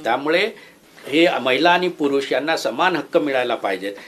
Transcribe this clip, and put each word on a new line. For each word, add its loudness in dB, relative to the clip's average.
त्यामुळे 0
हे 4
महिला 4
आणि 2
पुरुष -2
यांना 0
समान 0
हक्क -2
मिळायला 0
पाहिजेत, -6